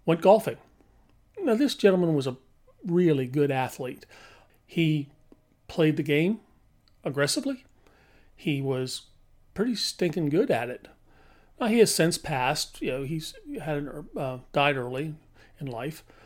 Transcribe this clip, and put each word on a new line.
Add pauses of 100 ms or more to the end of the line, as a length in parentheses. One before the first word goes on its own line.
went
golfing. (840)
Now,
this
gentleman
was
a (480)
really
good
athlete. (600)
He (580)
played
the
game (640)
aggressively. (720)
He
was (460)
pretty
stinking
good
at
it. (720)
Now,
he
has
since
passed.
You
know,
he's (260)
had
an,
uh, (160)
died
early (440)
in
life. (200)